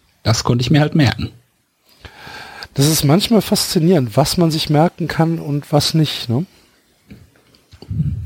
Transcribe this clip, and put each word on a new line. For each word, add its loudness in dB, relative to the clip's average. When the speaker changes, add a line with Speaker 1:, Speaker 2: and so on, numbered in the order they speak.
Speaker 1:
das 0
konnte 0
ich -2
mir 4
halt -2
merken. 0
Speaker 2:
Das 2
ist 0
manchmal 4
faszinierend, 0
was 0
man 4
sich -4
merken 2
kann 0
und -6
was 2
nicht, -2
ne? -2